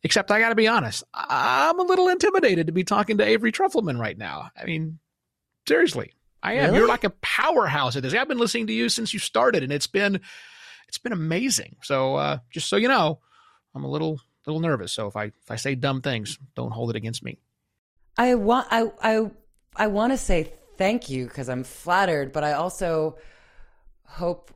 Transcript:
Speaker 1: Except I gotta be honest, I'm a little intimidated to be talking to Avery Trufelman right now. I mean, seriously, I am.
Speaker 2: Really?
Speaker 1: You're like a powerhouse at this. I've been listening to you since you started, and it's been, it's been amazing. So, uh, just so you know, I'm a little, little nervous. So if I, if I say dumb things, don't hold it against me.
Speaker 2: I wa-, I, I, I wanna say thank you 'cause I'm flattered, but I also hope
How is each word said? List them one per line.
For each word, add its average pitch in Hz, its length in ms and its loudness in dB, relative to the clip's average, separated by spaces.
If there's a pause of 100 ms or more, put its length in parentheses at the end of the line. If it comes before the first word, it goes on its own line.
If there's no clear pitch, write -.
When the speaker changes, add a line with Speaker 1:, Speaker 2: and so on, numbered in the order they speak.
Speaker 1:
Except 196 300 0
I 208 80 4
gotta 226 160 2
be 220 100 4
honest, 185 380 0 (100)
I'm 269 640 2
a 370 60 2
little 370 240 4
intimidated 359 580 4
to 160 60 -4
be 180 100 0
talking 202 360 0
to 214 60 6
Avery 220 280 2
Trufelman 226 480 0
right 110 180 -6
now. 82 320 -10 (100)
I - 40 -12
mean, 160 340 -6 (720)
seriously, 294 440 2 (300)
I 208 120 -2
am. 269 140 2
Speaker 2:
Really? - 100 4
Speaker 1:
You're 226 100 6
like - 160 0
a 202 60 0
powerhouse 147 840 0
at 135 80 -4
this. 135 120 -2
I've 247 120 0
been 294 120 -2
listening 233 280 0
to 220 60 -4
you 233 160 0
since 226 240 -2
you 202 80 -6
started, 135 420 2
and 131 100 -4
it's 143 140 -2
been, 196 320 0 (720)
it's - 100 -12
been 247 140 -6
amazing. 175 680 -2
So, 135 340 0
uh, 143 220 0 (120)
just - 180 -6
so - 60 -2
you 214 140 4
know, 170 320 2 (560)
I'm 139 80 -8
a 135 60 -6
little, 151 300 -4 (240)
little 151 160 -4
nervous. 139 300 -2
So 110 160 -6
if 101 80 -10
I, 107 120 -4
if - 240 -16
I 113 60 -6
say 139 200 -4
dumb 135 240 -2
things, 117 360 -6 (200)
don't 120 160 -6
hold 117 180 -4
it 117 60 -4
against 113 260 -8
me. - 160 -12 (800)
Speaker 2:
I 247 180 4
wa-, 233 340 2
I, 226 220 2 (100)
I, 220 300 0 (460)
I 214 100 0
wanna 220 320 0
say 165 340 0 (240)
thank 214 320 0
you 127 200 -6
'cause 123 200 -10
I'm 127 140 -6
flattered, 170 720 0
but 151 100 -2
I 151 120 0
also 160 640 -2 (840)
hope 175 540 -8